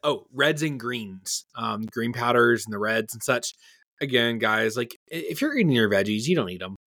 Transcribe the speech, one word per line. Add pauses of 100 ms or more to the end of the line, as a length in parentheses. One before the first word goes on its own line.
oh,
reds
and
greens. (100)
Um,
green
powders
and
the
reds
and
such. (480)
Again,
guys,
like, (140)
i-, (140)
if
you're
eating
your
veggies,
you
don't
eat
'em. (120)